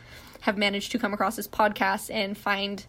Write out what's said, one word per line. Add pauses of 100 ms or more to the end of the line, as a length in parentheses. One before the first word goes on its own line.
(440)
have
managed
to
come
across
this
podcast
and
find